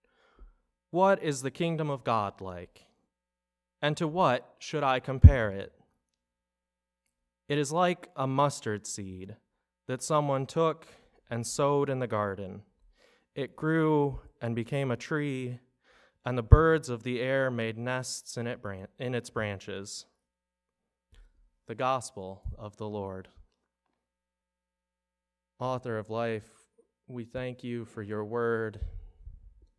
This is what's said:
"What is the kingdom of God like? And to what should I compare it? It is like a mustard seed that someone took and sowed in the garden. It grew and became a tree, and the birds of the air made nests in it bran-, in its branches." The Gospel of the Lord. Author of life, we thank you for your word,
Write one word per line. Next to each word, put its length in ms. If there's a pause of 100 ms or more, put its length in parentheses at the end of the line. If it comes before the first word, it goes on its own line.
(920)
"What 320
is 180
the 80
kingdom 400
of 140
God 380
like? 440 (960)
And 140
to 140
what 500
should 240
I 160
compare 500
it? 240 (1700)
It 100
is 140
like 460
a 100
mustard 580
seed 520 (480)
that 180
someone 420
took 400 (440)
and 180
sowed 420
in 100
the 80
garden. 580 (720)
It 200
grew 640 (220)
and 120
became 380
a 60
tree, 640 (640)
and 120
the 60
birds 460
of 140
the 180
air 280
made 280
nests 580
in 120
it 140
bran-, 280 (100)
in 160
its 140
branches." 800 (1600)
The 80
Gospel 680 (160)
of 180
the 140
Lord. 400 (2250)
Author 400
of 120
life, 560 (440)
we 140
thank 400
you 220
for 160
your 240
word, 560 (960)